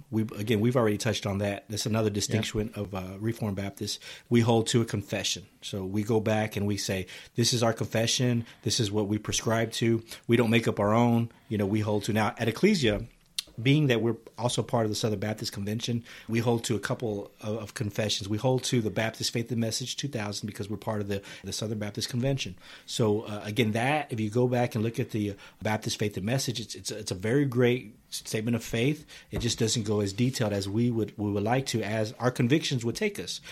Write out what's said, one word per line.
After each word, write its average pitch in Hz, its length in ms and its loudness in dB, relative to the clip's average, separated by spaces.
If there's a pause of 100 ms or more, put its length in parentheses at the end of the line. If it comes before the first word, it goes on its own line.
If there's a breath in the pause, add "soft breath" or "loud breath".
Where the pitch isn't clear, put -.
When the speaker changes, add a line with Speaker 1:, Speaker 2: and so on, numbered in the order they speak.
(120)
Speaker 1:
We, 110 120 0 (140)
again, 107 220 0
we've 120 160 2
already 110 220 4
touched 107 280 -2
on 98 140 0
that. 101 300 -2
That's 104 160 -4
another 110 240 2
Speaker 2:
Yeah. 101 60 -2
Speaker 1:
distinction 107 600 -2
of, 101 180 -6
uh, 95 260 -8
Reformed 110 360 -2
Baptists. 101 440 -6 (300 loud breath)
We 120 120 8
hold 113 260 4
to 117 140 4
a 113 40 2
confession. 101 580 -4 (180)
So 98 240 -8
we 104 180 -2
go 110 160 2
back 107 360 0
and 101 120 -2
we 101 100 0
say, 95 300 -4 (280 loud breath)
"This 117 180 4
is 117 100 2
our 113 100 4
confession. 117 720 0 (180 loud breath)
This 113 160 0
is 104 120 2
what 104 160 2
we 107 100 0
prescribe 113 560 -2
to." 113 300 2 (240 loud breath)
We 117 100 6
don't 117 120 4
make 117 180 4
up 107 120 0
our 104 140 4
own. 117 360 4 (200 soft breath)
You 110 80 -2
know, 104 80 2
we 107 140 2
hold 104 260 0
to. 110 80 0
Now, 110 240 2
at 117 100 0
Ecclesia, 117 580 4 (560)
being 143 260 6
that 117 140 6
we're 113 140 2 (220)
also 120 260 0
part 117 220 2
of 107 40 0
the 104 60 -2
Southern 107 240 0
Baptist 107 320 -4
Convention, 113 520 -4 (240 loud breath)
we 113 120 2
hold 117 240 2
to 117 120 0
a 101 40 -2
couple 107 500 -4 (120)
of, 107 160 -4
of 107 160 -10
confessions. 104 540 -2
We 104 100 -2
hold 127 260 2
to 123 180 2
the 107 80 0
Baptist 110 440 -2
Faith 117 180 -4
and 117 100 -2
Message 113 360 -4
two 143 100 -6
thousand 104 400 -6
because 101 220 -8
we're 104 80 -6
part 107 240 -4
of 101 80 -4
the, 98 120 -2 (220 loud breath)
the 95 100 -8
Southern 110 240 -4
Baptist 104 320 -6
Convention. 127 460 -2 (300 loud breath)
So, 107 380 2
uh, 104 200 -8
again, 107 300 2
that, 139 360 0
if 113 100 -4
you 107 100 0
go 123 180 4
back 120 260 2
and 107 100 0
look 117 160 -2
at 113 120 -4
the 101 240 -2 (260 loud breath)
Baptist 107 380 -2
Faith 104 180 -2
and 92 80 -4
Message, 120 340 -2
it's, 107 160 -10
it's, 98 160 -10
it's 107 200 -8
a 95 40 -2
very 117 300 2
great 123 500 2 (180)
statement 117 420 -2
of 113 80 -4
faith. 131 420 0 (260 loud breath)
It 101 80 -4
just 113 180 -2
doesn't 110 260 0
go 104 180 2
as 101 100 0
detailed 117 400 0
as 98 160 -2
we 117 240 2
would, 110 240 0
we 104 160 -2
would 101 120 0
like 127 240 0
to, 113 140 0
as 107 380 -2
our 120 100 2
convictions 127 540 2
would 117 140 -2
take 208 200 -2
us. - 220 -8 (120)